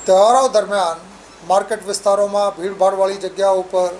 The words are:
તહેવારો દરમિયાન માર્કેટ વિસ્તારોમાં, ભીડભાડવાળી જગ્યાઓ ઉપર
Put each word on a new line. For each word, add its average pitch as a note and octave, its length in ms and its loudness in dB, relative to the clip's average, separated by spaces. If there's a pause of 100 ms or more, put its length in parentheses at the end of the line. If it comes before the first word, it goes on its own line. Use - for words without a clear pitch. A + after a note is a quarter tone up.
તહેવારો G#3+ 460 4
દરમિયાન F#3+ 500 -2 (480)
માર્કેટ G3 400 -2
વિસ્તારોમાં, G3+ 680 0
ભીડભાડવાળી F#3+ 720 -2
જગ્યાઓ F#3+ 400 0
ઉપર F3+ 360 -2